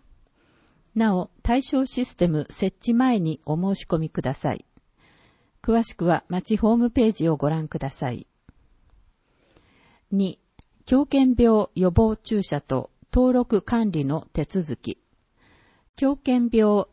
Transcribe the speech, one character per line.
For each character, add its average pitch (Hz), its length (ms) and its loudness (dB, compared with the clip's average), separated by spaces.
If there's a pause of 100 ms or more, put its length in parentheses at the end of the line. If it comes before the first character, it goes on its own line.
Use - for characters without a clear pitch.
(960)
な 220 200 2
お、 180 140 -4 (140)
対 247 180 2
象 269 240 0
シ 247 200 -4
ス - 100 -18
テ 175 120 2
ム 151 220 -2
設 - 280 -4
置 233 160 -2
前 240 260 2
に 160 260 -4
お 156 100 -2
申 190 240 -2
し - 60 -14
込 165 140 -2
み 160 100 -6
く - 120 -8
だ 127 120 -2
さ 131 200 -4
い。 - 120 -12 (960)
詳 226 220 2
し - 100 -8
く 170 120 -4
は 170 240 2
町 185 280 -2
ホ 226 180 2
ー - 20 2
ム 233 140 2
ペ 226 180 2
ー - 20 -2
ジ 165 180 -2
を 156 60 2
ご 139 140 -2
覧 156 180 -4
く - 100 -8
だ 135 120 -6
さ 131 220 -6
い。 - 140 -10 (1900)
二、 196 280 -2 (460)
狂 277 200 4
犬 262 320 2
病 226 380 4
予 180 160 2
防 220 240 2
注 214 260 -4
射 143 200 -4
と 127 280 -4 (240)
登 254 200 4
録 240 280 0
管 226 300 -2
理 151 140 -2
の 135 260 -4
手 151 140 -4
続 156 320 -6
き。 - 200 -10 (1000)
狂 277 180 0
犬 247 380 0
病 208 400 4